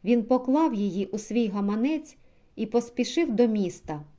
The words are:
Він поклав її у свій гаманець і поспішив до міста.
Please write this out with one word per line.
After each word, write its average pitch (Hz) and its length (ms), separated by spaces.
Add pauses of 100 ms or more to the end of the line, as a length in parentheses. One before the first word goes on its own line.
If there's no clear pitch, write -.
Він 240 180
поклав 254 520
її 196 320
у 208 120
свій 220 280
гаманець 214 680 (400)
і 220 100
поспішив 240 680
до 233 140
міста. 175 580 (140)